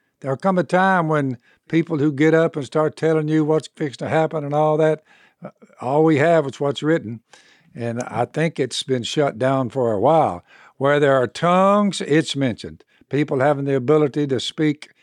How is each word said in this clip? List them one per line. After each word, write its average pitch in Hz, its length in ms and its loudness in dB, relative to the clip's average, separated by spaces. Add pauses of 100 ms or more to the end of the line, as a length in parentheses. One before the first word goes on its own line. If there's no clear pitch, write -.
(220)
There'll 135 160 -4
come 190 200 0
a 175 60 0
time 180 460 2
when 139 280 -2 (320)
people 160 280 -2
who 147 140 0
get 156 220 2
up 165 220 2
and 143 100 -6
start 156 300 -2
telling 156 320 0
you 156 180 0
what's 156 300 -2
fixing 147 300 -8
to 107 40 -6
happen 156 340 -2
and 143 100 -8
all 156 240 2
that. 156 260 0 (400)
Uh, - 60 -14 (320)
all 139 220 2
we 160 140 4
have 160 280 2
is 135 140 -10
what's 139 240 -4
written. 127 380 -2 (540)
And 117 280 -6
I 117 220 -4
think 156 340 -4
it's - 240 -4
been 127 200 -4
shut 139 360 -2
down 131 300 0
for 120 220 -2
a 104 80 -2
while. 123 440 2 (340)
Where 143 220 2
there 143 160 4
are 123 120 2
tongues, 190 760 2
it's 151 340 0
mentioned. 127 480 -6 (260)
People 143 300 -2
having 139 260 2
the 139 100 0
ability 147 520 0
to 127 120 -2
speak - 500 -4 (140)